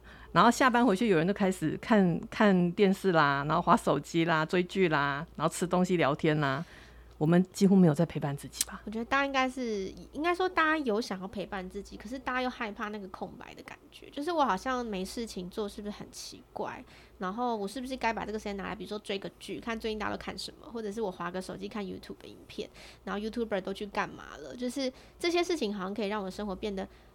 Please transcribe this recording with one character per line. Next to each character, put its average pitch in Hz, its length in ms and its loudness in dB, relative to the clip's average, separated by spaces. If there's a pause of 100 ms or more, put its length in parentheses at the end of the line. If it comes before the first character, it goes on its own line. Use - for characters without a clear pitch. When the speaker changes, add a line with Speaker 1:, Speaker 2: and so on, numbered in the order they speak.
(300)
Speaker 1:
然 170 140 8
后 226 40 10
下 254 220 6
班 240 160 4
回 196 80 6
去 233 140 2
有 180 100 6
人 160 80 4
就 196 60 2
开 196 180 2
始 160 300 0
看， 190 400 4 (100)
看 185 420 6
电 196 220 4
视 190 160 0
啦， 143 380 4
然 156 80 2
后 170 40 2
滑 170 160 6
手 151 220 2
机 165 260 0
啦， 160 220 2
追 180 160 2
剧 185 280 2
啦， 143 440 0
然 156 140 0
后 170 40 -8
吃 - 140 -2
东 180 180 4
西 180 120 2
聊 143 180 4
天 156 240 2
啦， 143 260 2 (540)
我 151 80 2
们 175 260 8
几 202 140 4
乎 190 80 8
没 185 140 10
有 147 60 6
在 170 120 2
陪 151 140 -4
伴 143 160 -4
自 143 100 -12
己 - 180 -4
吧？ - 200 -14
Speaker 2:
我 214 60 -10
觉 214 80 -6
得 233 60 -4
大 277 140 2
家 277 80 2
应 277 60 -4
该 262 160 2
是， 226 440 -4 (200)
应 277 100 -6
该 349 100 2
说 370 160 0
大 359 140 2
家 311 160 2
有 233 220 0
想 196 200 -6
要 185 60 -10
陪 196 200 -8
伴 185 220 -8
自 196 140 -10
己， 196 140 -16
可 - 120 -14
是 254 100 -8
大 262 160 -6
家 254 80 0
又 247 80 0
害 233 200 -6
怕 208 180 -8
那 214 100 -8
个 190 100 -12
空 185 300 -10
白 - 160 -18
的 - 80 -18
感 - 160 -16 (120)
觉， - 200 -20
就 285 120 -8
是 330 100 -2
我 311 120 4
好 190 120 2
像 247 280 -4
没 196 200 -4
事 233 200 -8
情 185 240 -10
做， 202 200 -6
是 202 120 -14
不 208 60 -10
是 208 60 -8
很 - 180 -14
奇 - 320 -16 (100)
怪？ - 320 -10 (340)
然 190 160 -6
后 240 220 -2
我 202 100 -4
是 202 140 -8
不 247 60 -8
是 262 100 -6
该 233 160 -2
把 - 140 -6
这 208 60 -8
个 220 60 -4
时 214 60 -12
间 202 120 -6
拿 196 80 -8
来， 180 100 -6
比 214 80 -10
如 185 60 -12
说 208 100 -6
追 208 180 -6
个 190 220 -8
剧， - 220 -10
看 226 180 -6
最 220 140 -4
近 214 60 -6
大 202 80 -4
家 208 60 -4
都 202 60 -6
看 - 180 -10
什 - 240 -10
么， - 120 -20
或 233 100 -8
者 208 80 -6
是 214 100 -6
我 202 120 -4
滑 175 180 -8
个 185 100 -6
手 185 160 -10
机 190 120 -8
看 208 140 -8
YouTube 190 380 -10
的 - 60 -18
影 104 100 -18 (120)
片， - 200 -10 (360)
然 190 100 -6
后 208 100 -6
YouTuber 220 360 -2
都 196 120 -4
去 208 140 -8
干 196 220 -4
嘛 - 300 -16
了？ 254 180 -14
就 247 120 -4
是 262 240 -4 (240)
这 339 140 -2
些 349 120 2
事 349 140 0
情 214 160 -2
好 196 120 -6
像 190 100 -6
可 220 100 -4
以 196 40 -2
让 214 120 -4
我 196 40 -6
的 190 60 -8
生 208 140 -8
活 202 100 -6
变 202 200 -6
得 190 120 -6 (280)